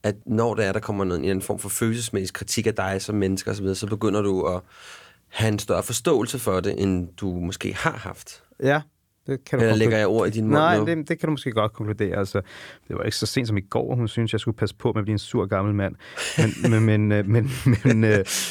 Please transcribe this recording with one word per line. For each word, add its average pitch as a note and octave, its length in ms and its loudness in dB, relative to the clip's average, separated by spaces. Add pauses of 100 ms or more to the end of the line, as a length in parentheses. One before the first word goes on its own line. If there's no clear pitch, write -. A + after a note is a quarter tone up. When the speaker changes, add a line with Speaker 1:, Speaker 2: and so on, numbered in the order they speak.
Speaker 1:
at G#2 120 0 (100)
når A2+ 300 2
det G#2+ 100 2
er, F#2+ 60 0
der G#2 80 -2
kommer G2+ 240 -4
noget, F2+ 280 0
en F#2+ 100 0
form G2 180 -6
for G2+ 100 -10
følelsesmæssig A2+ 640 -2
kritik - 340 -2
af G#2+ 60 2
dig G2 280 -2
som G#2+ 140 -4
menneske G2 340 0
og G#2 60 -2
så G2+ 60 -8
videre, F#2+ 140 0
så G#2 120 -6
begynder G#2+ 340 0
du F#2+ 220 0
at F2+ 180 -2 (680)
have A2 220 0
en G#2 80 -2
større F2+ 240 0
forståelse A#2+ 560 0
for F#2+ 200 0
det, G2 240 -2
end F#2 240 2 (140)
du G2 100 -4
måske F2+ 420 -4
har D#3+ 240 -2
haft. - 460 -14 (200)
Speaker 2:
Ja, C#3+ 180 2 (460)
det C3+ 180 -6
kan C3+ 140 -2
du A#2 60 4
Speaker 1:
Eller A2+ 80 4
Speaker 2:
konkludere. G#2+ 40 4
Speaker 1:
lægger A2 200 4
jeg G#2+ 100 4
ord G2+ 200 2
i G#2+ 40 0
din A2 120 -2
mund A2 100 2
Speaker 2:
Nej, D3+ 240 4
Speaker 1:
nu? G#2+ 80 2
Speaker 2:
det, D#3+ 240 -2
det E3 100 -2
kan E3 80 -2
du D#3+ 40 0
måske C#3 200 -4
godt G#2+ 220 0
konkludere. G#2 440 -2
Altså, G2+ 240 -2 (460)
det - 100 -6
var - 60 -4
ikke - 140 -2
så - 80 -2
sent B2 220 -2
som G#2+ 100 0
i G2 40 0
går, A#2 340 -2
hun A#2 120 0
synes, A2+ 260 -2
jeg A2 60 0
skulle - 180 -4
passe - 180 -2
på A#2 180 0
med A2 80 0
at G2 40 -2
blive G#2+ 80 0
en G2+ 60 0
sur G#2+ 260 -2
gammel G2+ 300 0
mand. G2 200 -2 (420)
Men, A2 340 2
<laughs> - 0 -
men, A2 140 4
men, G#2+ 260 4
øh, G#2 160 2
men, A2+ 220 2 (360)
men, A2+ 180 6
øh, G#2 220 4 (260)